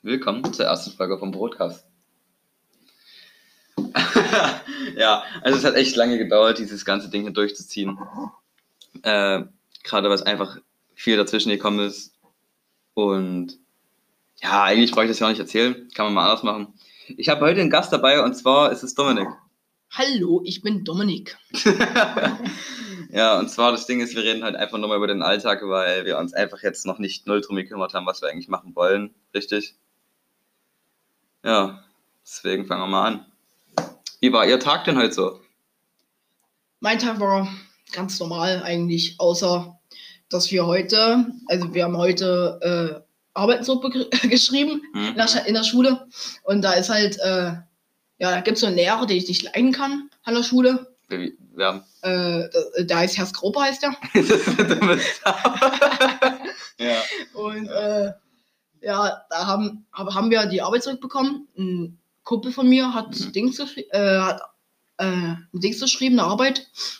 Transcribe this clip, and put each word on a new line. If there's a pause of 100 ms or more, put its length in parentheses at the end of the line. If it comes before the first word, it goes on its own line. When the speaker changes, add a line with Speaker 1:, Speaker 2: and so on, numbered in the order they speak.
Speaker 1:
willkommen
zur
ersten
Folge
vom
Broadcast. (1900)
<laughs> (1040)
Ja, (200)
also
es
hat
echt
lange
gedauert,
dieses
ganze
Ding
hier
durchzuziehen. (1040)
Äh, (400)
gerade
was
einfach (360)
viel
dazwischen
gekommen
ist. (840)
Und (840)
ja,
eigentlich
brauche
ich
das
gar
nicht
erzählen.
Kann
man
mal
anders
machen. (420)
Ich
habe
heute
einen
Gast
dabei
und
zwar
ist
es
Dominik. (640)
Speaker 2:
Hallo,
ich
bin
Dominik. (260)
Speaker 1:
<laughs> (1400)
Ja,
und
zwar
das
Ding
ist,
wir
reden
halt
einfach
nochmal
über
den
Alltag,
weil
wir
uns
einfach
jetzt
noch
nicht
null
drum
gekümmert
haben,
was
wir
eigentlich
machen
wollen, (200)
richtig? (1700)
Ja, (400)
deswegen
fangen
wir
mal
an. (920)
Wie
war
Ihr
Tag
denn
heute
so? (1400)
Speaker 2:
Mein
Tag
war (440)
ganz
normal
eigentlich,
außer (520)
dass
wir
heute, (220)
also
wir
haben
heute,
äh,
Arbeiten
so
begr-, (100)
<laughs>
geschrieben (140)
Speaker 1:
Mhm.
Speaker 2:
in
der
Scha-,
in
der
Schule. (380)
Und
da
ist
halt,
äh, (680)
ja,
da
gibt's
so
einen
Lehrer,
den
ich
nicht
leiden
kann (160)
an
der
Schule. (200)
Speaker 1:
Wie, (180)
wer? (160)
Speaker 2:
Äh,
da,
der
heißt
Herr
Skropa,
heißt
der. (100)
Speaker 1:
<laughs>
Das
ist (100)
eine
dumme
Sau.
<laughs>
Ja. (320)
Speaker 2:
Und,
Speaker 1:
Ja.
Speaker 2:
äh, (680)
ja,
da
haben,
hab-,
haben
wir
die
Arbeit
zurückbekommen. (100)
Ein (260)
Kumpel
von
mir
hat (100)
Speaker 1:
Mhm.
Speaker 2:
Dings
geschri-,
äh,
hat, (560)
äh,
ein
Dings
geschrieben,
eine
Arbeit, (340)